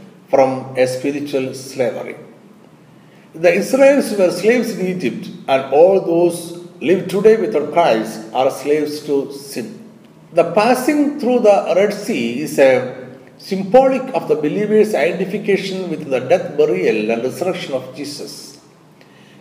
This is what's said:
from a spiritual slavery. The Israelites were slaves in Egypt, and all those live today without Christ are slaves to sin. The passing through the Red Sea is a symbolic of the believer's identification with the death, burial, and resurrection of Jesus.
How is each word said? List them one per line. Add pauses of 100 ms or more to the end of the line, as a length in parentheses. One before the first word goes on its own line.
(300)
from
a
spiritual
slavery. (1160)
The
Israelites
were
slaves
in
Egypt, (180)
and
all
those (240)
live
today
without
Christ
are
slaves
to
sin. (400)
The
passing
through
the
Red
Sea
is
a (320)
symbolic
of
the
believer's
identification
with
the
death,
burial,
and
resurrection
of
Jesus. (840)